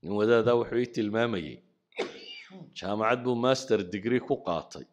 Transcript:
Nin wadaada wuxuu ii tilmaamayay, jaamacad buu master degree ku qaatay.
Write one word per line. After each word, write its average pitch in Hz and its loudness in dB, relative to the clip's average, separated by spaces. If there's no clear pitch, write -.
Nin 87 -6
wadaada 113 4
wuxuu 117 0
ii 120 0
tilmaamayay, 107 -2
jaamacad 107 0
buu 123 0
master 123 2
degree 104 0
ku - -2
qaatay. 82 -6